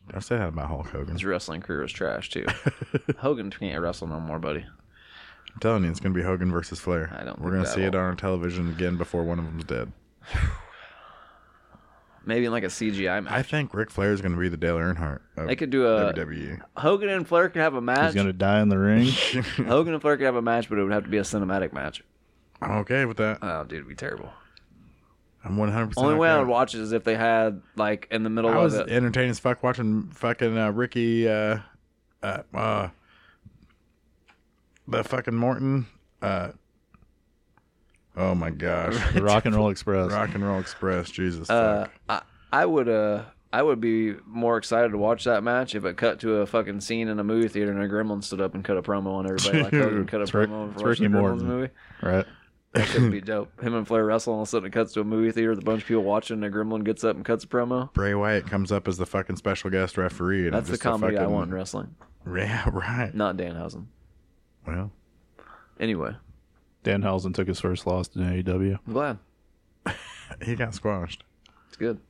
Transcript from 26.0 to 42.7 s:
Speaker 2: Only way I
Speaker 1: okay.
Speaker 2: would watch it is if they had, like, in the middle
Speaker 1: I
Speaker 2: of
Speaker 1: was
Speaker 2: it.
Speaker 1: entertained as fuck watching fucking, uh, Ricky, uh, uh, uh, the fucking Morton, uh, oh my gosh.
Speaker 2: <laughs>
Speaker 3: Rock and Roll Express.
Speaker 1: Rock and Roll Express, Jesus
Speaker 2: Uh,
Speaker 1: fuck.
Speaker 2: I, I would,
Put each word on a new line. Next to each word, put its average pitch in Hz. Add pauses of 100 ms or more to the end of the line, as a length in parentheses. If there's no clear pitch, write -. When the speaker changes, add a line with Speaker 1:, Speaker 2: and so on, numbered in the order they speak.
Speaker 2:
Only 151
way 165
I 160
Speaker 1:
okay. 143
Speaker 2:
would 123
watch 120
it 110
is 110
if 113
they 113
had, 113 (140)
like, 107
in 110
the 113
middle 113
Speaker 1:
I -
Speaker 2:
of 113
Speaker 1:
was 156
Speaker 2:
it. -
Speaker 1:
entertained 123
as 113
fuck 123
watching 107
fucking, 117
uh, 107
Ricky, 117
uh, 107 (640)
uh, 101 (120)
uh, 104 (2000)
the 117
fucking 123
Morton, 127 (360)
uh, 95 (1700)
oh 92
my 82
gosh. 85 (200)
Speaker 2:
<laughs> -
Speaker 3:
Rock 104
and 107
Roll 107
Express. 95
Speaker 1:
Rock 107
and 101
Roll 98
Express, 90
Jesus 90
Speaker 2:
Uh, 107
Speaker 1:
fuck. - (600)
Speaker 2:
I, 139
I 175
would, 143